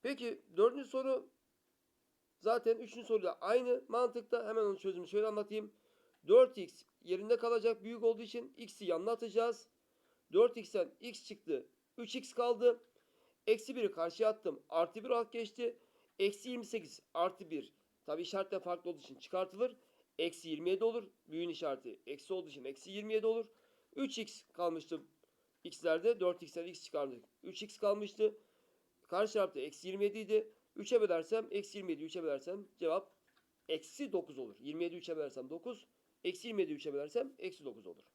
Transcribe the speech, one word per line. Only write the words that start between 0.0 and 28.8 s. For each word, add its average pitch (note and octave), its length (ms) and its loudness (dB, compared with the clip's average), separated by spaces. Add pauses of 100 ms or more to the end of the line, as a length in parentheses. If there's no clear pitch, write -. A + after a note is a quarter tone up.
Peki A#3+ 400 -4 (160)
dördüncü B3 320 4
soru C4 400 -2 (1080)
zaten A3+ 380 2
üçüncü A3+ 300 -12
soruyla G3+ 340 2
aynı B3 460 4
mantıkta. A#3 600 0
Hemen A3 140 0
onun G3+ 140 2
çözümünü F#3 320 -4
şöyle G#3 200 0
anlatayım. G#3 440 -4 (560)
Dört B3 300 10
x F3 260 -10 (200)
yerinde G3 340 2
kalacak A3+ 460 2
büyük A3+ 200 -8
olduğu A3+ 180 4
için A#3+ 360 -10
x'i - 280 -12
yanına F3 260 2
atacağız. A3+ 580 0 (640)
Dört A#3+ 240 6
x'ten F#3+ 420 -2
x A3+ 260 -12
çıktı. D#3 420 -6 (300)
Üç A#3 180 -8
x C4 180 -10
kaldı. A#3+ 460 4 (680)
Eksi A3 280 2
biri G#3+ 160 0
karşıya E3+ 380 2
attım. F#3+ 400 -4
Artı - 340 0
bir B3+ 60 -8
olarak A#3 220 2
geçti. A#3 460 -4 (420)
Eksi G3+ 300 0
yirmi A#3+ 160 -6
sekiz F3 360 -8 (120)
artı F3 380 0
bir. C3+ 220 -6 (320)
Tabi D#3 160 -4
işaretten F#3+ 380 -4
farklı F3 300 -6
olduğu D#3 120 -10
için C3+ 140 -18
çıkartılır. F#3+ 600 -4 (420)
Eksi E3 320 -6
yirmi D#3+ 200 -2
yedi F#3+ 140 2
olur. A3+ 200 0 (240)
Büyüğün E3 220 -4
işareti C3+ 580 -6
eksi C#3+ 260 -8
olduğu F3 160 -6
için C3+ 160 -14
eksi C#3 260 -12
yirmi G#3 220 -6
yedi G#3+ 140 2
olur. A3+ 180 0 (500)
Üç C4+ 220 -2
x - 260 -10 (100)
kalmıştı E3 480 -4 (640)
x'lerde. E3+ 560 2
Dört F3+ 240 0
x'ten E3+ 220 -8
x F3 180 -14
çıkardık. C3+ 420 -4 (180)
Üç - 200 -10
x G#3 140 -14
kalmıştı. G#3 600 2 (680)